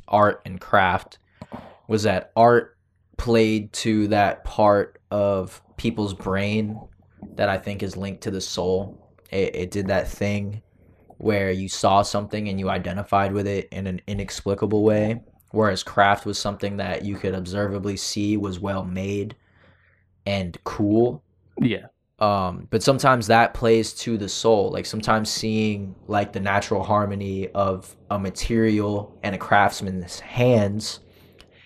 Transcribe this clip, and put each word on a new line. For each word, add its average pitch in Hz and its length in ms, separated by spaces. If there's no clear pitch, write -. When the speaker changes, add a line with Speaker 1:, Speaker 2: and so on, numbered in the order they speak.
Speaker 1:
art 104 380
and 92 160
craft 92 560
was 107 140
that 95 340
art 117 400
played 110 560
to 107 360
that 101 360
part 104 640
of 101 520
people's 110 380
brain 104 680
that 104 140
I 98 80
think 101 260
is 95 140
linked 95 260
to - 80
the 95 80
soul. 95 720
It, 95 260
it 90 160
did 101 160
that 95 200
thing 101 540
where 98 340
you 95 160
saw 98 340
something 104 460
and 95 120
you 95 100
identified 98 640
with 101 140
it 101 260
in 95 140
an 90 200
inexplicable 101 760
way, 107 380
whereas 104 340
craft 101 420
was 104 120
something 101 400
that 92 260
you 98 120
could 92 180
observably 98 640
see 104 400
was 98 220
well 98 260
made 98 500
and 98 380
cool. 113 600
Speaker 2:
Yeah. 110 280
Speaker 1:
Um, 95 520
but 110 120
sometimes 131 460
that 113 260
plays 113 420
to 117 220
the 98 120
soul. 104 420
Like, 92 140
sometimes 110 440
seeing, 107 640
like, 104 260
the 98 60
natural 98 440
harmony 98 640
of 95 460
a 101 80
material 104 1040
and 101 140
a - 20
craftsman's 95 840
hands 107 800